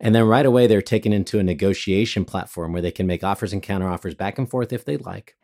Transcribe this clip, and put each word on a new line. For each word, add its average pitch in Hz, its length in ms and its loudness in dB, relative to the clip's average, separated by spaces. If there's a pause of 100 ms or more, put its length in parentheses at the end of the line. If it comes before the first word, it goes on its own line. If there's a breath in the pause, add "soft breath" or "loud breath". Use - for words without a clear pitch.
And 113 140 2
then 113 100 6
right 123 220 6
away, 123 200 6
they're 107 140 4
taken 110 320 0
into 104 260 0
a 101 60 2
negotiation 95 800 0
platform 85 480 -8
where 87 80 -4
they 87 100 -2
can 95 160 -4
make 87 160 -2
offers 95 300 -4
and 98 100 -6
counteroffers 92 540 -6
back 98 220 -8
and 131 120 -4
forth 123 220 -4
if 120 120 -8
they 147 120 -6
like. - 460 -14